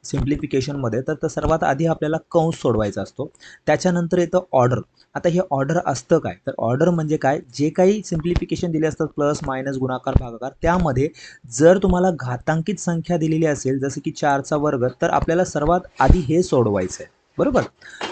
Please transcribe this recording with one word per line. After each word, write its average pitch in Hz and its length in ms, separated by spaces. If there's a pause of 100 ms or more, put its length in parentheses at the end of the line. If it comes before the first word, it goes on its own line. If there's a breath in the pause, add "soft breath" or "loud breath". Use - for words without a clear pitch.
सिम्प्लिफिकेशनमध्ये, 131 1000
तर, 156 120
तर 160 140
सर्वात 160 360
आधी 147 220
आपल्याला 160 320 (140)
कंस 160 300
सोडवायचा 107 400
असतो. 127 300 (340 loud breath)
त्याच्यानंतर 175 520
येतं 175 220 (120)
ऑर्डर. 123 280 (360 soft breath)
आता - 140
हे 170 100 (120)
ऑर्डर 143 340
असतं 151 340
काय? 90 160 (120)
तर 135 100
ऑर्डर 135 320
म्हणजे 156 280
काय? 139 220 (140)
जे 147 160
काही 190 360
सिम्प्लिफिकेशन 175 640
दिले 156 160
असतात, 156 200
प्लस, 147 400
मायनस, 135 300
गुणाकार, 131 420
भागाकार, 120 320 (100)
त्यामध्ये 160 480 (420 loud breath)
जर 170 260
तुम्हाला 185 340
घातांकित 156 640
संख्या 170 420
दिलेली 160 280
असेल, 135 340
जसं 135 260
की 156 60
चारचा 139 440
वर्ग, 143 320 (140)
तर 170 80
आपल्याला 165 360
सर्वात 165 340 (200)
आधी 135 200
हे 151 220
सोडवायचं 104 600
आहे, - 60 (280)
बरोबर? 233 240 (500 loud breath)